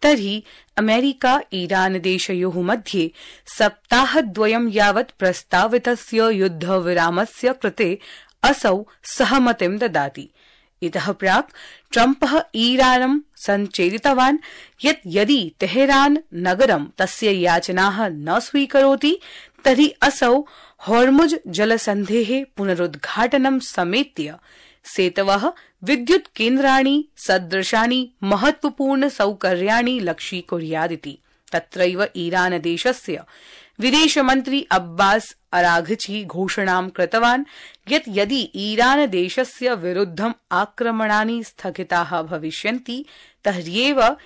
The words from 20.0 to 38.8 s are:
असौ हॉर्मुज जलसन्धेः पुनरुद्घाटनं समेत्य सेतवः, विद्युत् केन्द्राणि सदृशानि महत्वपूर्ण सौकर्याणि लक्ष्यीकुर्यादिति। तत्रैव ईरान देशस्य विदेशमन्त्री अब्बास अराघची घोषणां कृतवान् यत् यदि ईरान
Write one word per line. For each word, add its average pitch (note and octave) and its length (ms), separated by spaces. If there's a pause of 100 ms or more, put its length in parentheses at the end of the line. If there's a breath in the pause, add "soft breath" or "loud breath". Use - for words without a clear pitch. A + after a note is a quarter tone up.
असौ C4+ 420 (340 loud breath)
हॉर्मुज C4+ 600 (100)
जलसन्धेः G#3+ 960 (120)
पुनरुद्घाटनं G#3 1040
समेत्य F3+ 760 (500 soft breath)
सेतवः, G3 680 (320 soft breath)
विद्युत् B3+ 520
केन्द्राणि C4+ 680 (120)
सदृशानि A3 920 (120)
महत्वपूर्ण C4+ 880
सौकर्याणि G#3 920
लक्ष्यीकुर्यादिति। E3 1160 (340)
तत्रैव F3+ 540 (100)
ईरान F3+ 440
देशस्य E3+ 600 (580 loud breath)
विदेशमन्त्री C4+ 880
अब्बास F#3 640 (160)
अराघची F3+ 720
घोषणां F#3 640
कृतवान् A#3 560 (460 loud breath)
यत् D#4 180
यदि G#3 460
ईरान A#3+ 520